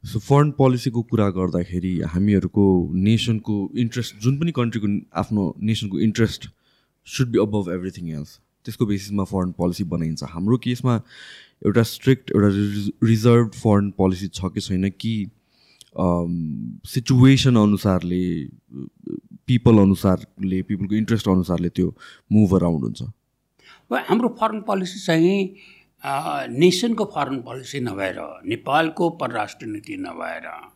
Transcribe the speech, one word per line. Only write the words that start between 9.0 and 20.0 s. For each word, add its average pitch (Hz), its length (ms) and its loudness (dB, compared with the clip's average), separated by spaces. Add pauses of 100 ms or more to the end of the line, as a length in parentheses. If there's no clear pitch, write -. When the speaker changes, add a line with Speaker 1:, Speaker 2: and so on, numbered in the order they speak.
Speaker 1:
फरेन 92 280 -2
पोलिसी 90 320 -2
बनाइन्छ। 82 400 -4
हाम्रो 92 340 -2
केसमा 123 440 -2 (640)
एउटा 113 180 4
स्ट्रिक्ट, - 520 0
एउटा 104 120 6
रिज-, 101 440 0 (120)
रिजर्भ 117 460 4
फरेन 101 420 2
पोलिसी 92 360 0
छ - 180 -10
कि 95 160 -4
छैन 95 280 -2
कि, 107 400 -6 (680)
अम, 85 840 -2
सिचुएसन 131 680 4
अनुसारले, 90 920 2 (1000)
पिपल 117 300 4
अनुसारले, 95 840 2